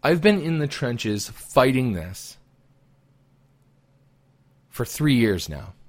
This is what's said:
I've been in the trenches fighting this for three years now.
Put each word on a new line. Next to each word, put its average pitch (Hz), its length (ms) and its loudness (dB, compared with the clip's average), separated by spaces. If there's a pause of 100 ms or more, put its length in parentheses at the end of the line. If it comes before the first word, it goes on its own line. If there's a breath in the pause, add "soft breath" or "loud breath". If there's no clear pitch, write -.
I've 160 180 2
been 202 200 4
in 160 180 0
the 147 80 0
trenches 113 600 -4
fighting 127 640 2
this 85 440 -10 (2250)
for - 160 -6
three 147 300 0
years 107 340 2
now. 73 240 -12 (160)